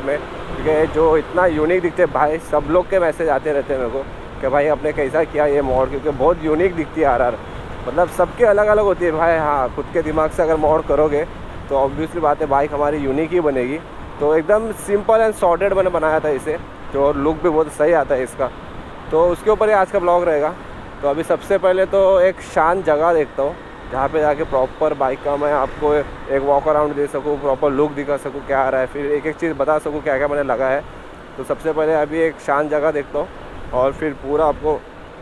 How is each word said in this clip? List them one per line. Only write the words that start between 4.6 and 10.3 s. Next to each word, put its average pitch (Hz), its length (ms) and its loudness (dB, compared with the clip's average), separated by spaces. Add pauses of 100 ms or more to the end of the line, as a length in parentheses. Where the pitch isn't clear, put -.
आपने 147 260 0
कैसा 147 300 0
किया 151 220 0
ये 147 160 2
mod, 131 280 0
क्योंकि 143 200 -4
बहुत 151 340 2
यूनिक 165 320 0
दिखती 156 260 -4
है 143 60 4
आरआर, 123 300 2 (500)
मतलब 156 300 0
सबके 185 280 2
अलग-अलग 208 380 4
होती 180 220 2
है 170 60 2
भाई। 165 260 2
हाँ, 143 380 0
खुद 143 180 -6
के 175 80 0
दिमाग 156 280 0
से 175 140 0